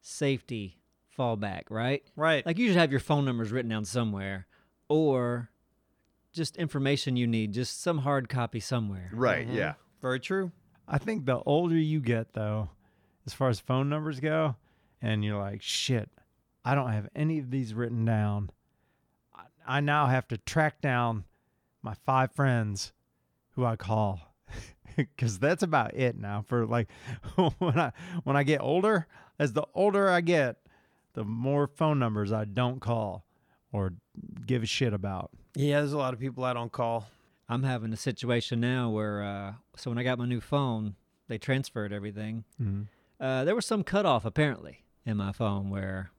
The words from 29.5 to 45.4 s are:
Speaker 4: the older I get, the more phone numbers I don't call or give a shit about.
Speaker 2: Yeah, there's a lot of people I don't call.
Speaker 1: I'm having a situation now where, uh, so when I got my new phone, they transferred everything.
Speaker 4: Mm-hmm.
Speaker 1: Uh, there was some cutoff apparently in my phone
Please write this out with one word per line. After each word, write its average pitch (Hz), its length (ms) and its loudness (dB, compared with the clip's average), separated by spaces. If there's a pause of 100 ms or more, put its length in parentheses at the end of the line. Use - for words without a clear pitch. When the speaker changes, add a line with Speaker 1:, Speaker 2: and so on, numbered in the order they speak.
Speaker 4:
the 147 120 0 (100)
older 196 340 4
I 175 120 6
get, 160 360 4 (580)
the 110 100 -4
more 131 420 2
phone 151 320 2
numbers 107 340 0
I 110 120 0
don't 123 360 -2
call 107 440 -4 (480)
or 95 220 -2 (520)
give 123 160 0
a 110 40 -2
shit 117 260 0
about. 95 380 -4 (240)
Speaker 2:
Yeah, 143 260 2
there's 143 120 -2
a 151 60 -2
lot 131 160 0
of 110 60 -10
people 127 240 -6
I 127 80 0
don't 117 200 -4
call. 117 360 -2 (400)
Speaker 1:
I'm 120 140 0
having 120 300 -2
a 110 40 -4
situation 120 640 0
now 123 300 0
where, 107 320 -2
uh, 101 300 -6 (240)
so - 140 -8
when 117 80 -2
I 120 60 -2
got 127 140 0
my 120 80 -2
new 123 140 0
phone, 113 540 -2 (340)
they 113 100 -6
transferred 123 540 -4
everything. 107 520 -8 (160)
Speaker 4:
Mm-hmm. 101 220 -2 (420)
Speaker 1:
Uh, 131 200 0
there 180 100 2
was 240 120 -2
some 208 180 0
cutoff 180 400 2
apparently 127 600 0 (200)
in 110 120 0
my 98 160 0
phone 101 380 0